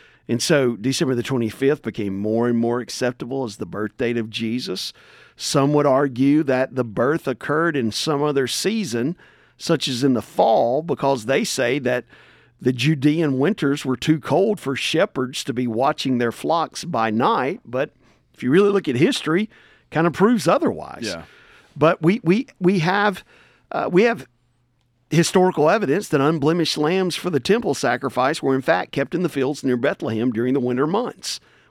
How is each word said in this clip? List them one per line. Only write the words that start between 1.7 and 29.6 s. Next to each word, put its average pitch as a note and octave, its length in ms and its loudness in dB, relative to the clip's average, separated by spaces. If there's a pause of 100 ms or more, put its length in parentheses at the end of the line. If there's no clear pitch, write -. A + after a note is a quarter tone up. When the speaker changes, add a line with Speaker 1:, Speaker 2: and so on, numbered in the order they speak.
Speaker 1:
became G2+ 360 -6
more A2 300 0
and A#2+ 100 2
more A#2 220 0
acceptable B2+ 640 -6
as G#2 140 -10
the G2+ 80 -8
birth G2+ 300 -8
date A#2+ 200 -2
of A2+ 140 -4
Jesus. A2+ 600 -6 (440)
Some C#3+ 380 0
would D3 120 4
argue C#3 580 4
that C3 300 0
the B2+ 100 0
birth A#2+ 440 -2
occurred D3+ 480 -2
in A2+ 160 -2
some C#3+ 300 -2
other C#3 240 0
season, D#3+ 720 -2 (420)
such - 280 0
as B2+ 160 -4
in C#3 120 4
the G#2+ 80 -2
fall, D3 600 2
because C#3 440 -2
they C#3 180 0
say C3 360 -2
that B2 260 -2 (540)
the C3 120 2
Judean D3 640 2
winters D3 460 0
were B2+ 120 -2
too D#3+ 220 0
cold F#3+ 400 0
for C3+ 160 -4
shepherds C#3 720 -2
to C3+ 80 -6
be B2 140 -2
watching B2+ 500 -2
their A#2+ 160 0
flocks - 520 -4
by A2+ 260 -2
night. C3 560 0
But B2+ 240 -4 (420)
if - 100 -16
you A#2+ 80 0
really G3+ 200 6
look G3 180 0
at B2 80 -2
history, F3+ 540 0 (400)
kind D#3+ 160 2
of D#3+ 80 0
proves G3 340 2
otherwise. A#2+ 560 -2
Speaker 2:
Yeah. E2+ 200 -6 (520)
Speaker 1:
But D3+ 240 2
we, F#3 220 2
we, F3 240 2 (120)
we F#3+ 200 4
have, F#3+ 440 0 (480)
uh, - 220 -4
we F3+ 120 6
have A#3 220 0 (880)
historical E3 560 4
evidence F#3 380 0
that D3 120 2
unblemished D#3 580 2
lambs F3 380 0
for F3+ 140 -4
the D3 100 0
temple G3 340 0
sacrifice B2+ 680 -2
were C#3 120 2
in C3 80 0
fact F3 300 0
kept C#3 220 -4
in E3+ 80 0
the F3 60 0
fields C#3 360 -4